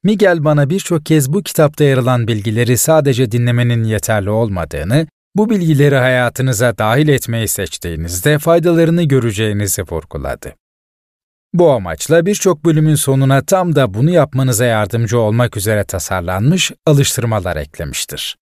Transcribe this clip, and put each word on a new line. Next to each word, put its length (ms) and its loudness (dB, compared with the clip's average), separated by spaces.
Miguel 400 2
bana 260 2
birçok 360 -4
kez 280 0
bu 100 -2
kitapta 400 0
yer 140 4
alan 300 0
bilgileri 500 0
sadece 540 2
dinlemenin 520 0
yeterli 460 -2
olmadığını, 760 -2
bu 140 0
bilgileri 460 2
hayatınıza 800 0
dahil 300 2
etmeyi 400 0
seçtiğinizde 920 -4
faydalarını 640 2
göreceğinizi 800 0
vurguladı. 720 -8
Bu 180 4
amaçla 540 0
birçok 400 0
bölümün 300 2
sonuna 460 2
tam 340 0
da 180 0
bunu 180 2
yapmanıza 540 0
yardımcı 540 0
olmak 380 0
üzere 260 -2
tasarlanmış 880 -2
alıştırmalar 680 0
eklemiştir. 880 -10